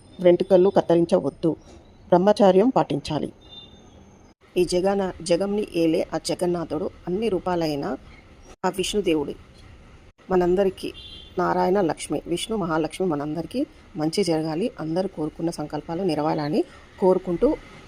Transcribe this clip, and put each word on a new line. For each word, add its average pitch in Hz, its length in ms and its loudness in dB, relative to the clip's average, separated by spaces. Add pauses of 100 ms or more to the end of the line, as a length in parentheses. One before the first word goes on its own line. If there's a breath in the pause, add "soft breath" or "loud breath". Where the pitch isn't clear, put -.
(200)
వెంట్రుకలు 180 480 6
కత్తిరించవద్దు. 170 880 2 (520 loud breath)
బ్రహ్మచర్యం 190 600 6
పాటించాలి. 156 640 -2 (1200)
ఈ 180 80 4
జగన-, 180 600 -2
జగంని 196 420 0 (100)
ఏలే 165 380 2
ఆ 160 120 -2
జగన్నాథుడు 175 640 -4 (160)
అన్ని 208 220 -4
రూపాలైన 170 680 -4 (680)
ఆ 190 40 0
విష్ణుదేవుడు 175 640 -2 (1000)
మనందరికీ 185 600 0 (460)
నారాయణ 180 420 0
లక్ష్మి, 147 460 -2
విష్ణు 175 300 -6
మహాలక్ష్మి 165 520 -2
మనందరికీ 160 580 -4 (300 soft breath)
మంచి 160 280 0
జరగాలి, 160 460 -2 (100)
అందరూ 175 280 -4
కోరుకున్న 165 420 -6
సంకల్పాలు 156 520 -8
నెరవేరాలని 160 640 0 (360 loud breath)
కోరుకుంటూ 185 560 2 (320)